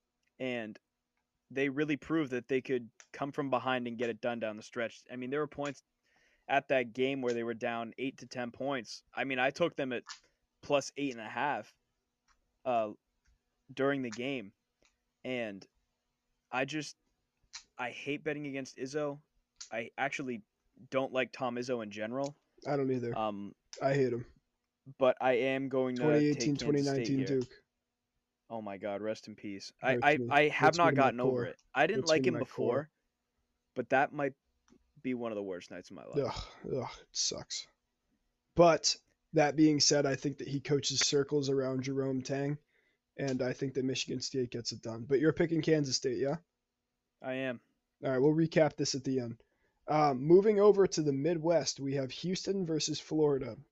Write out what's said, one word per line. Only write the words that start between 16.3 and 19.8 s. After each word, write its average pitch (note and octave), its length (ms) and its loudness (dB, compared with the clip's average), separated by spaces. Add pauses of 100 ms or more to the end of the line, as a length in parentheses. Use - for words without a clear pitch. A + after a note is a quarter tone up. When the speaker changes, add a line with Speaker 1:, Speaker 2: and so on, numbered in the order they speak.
Speaker 1:
I B2+ 140 0
just, D3 320 -8 (840)
I B2 120 -6
hate C#3+ 340 -8
betting D3 240 -6
against C3+ 300 -10
Izzo. C#3+ 400 -4 (520)
I A2+ 260 -8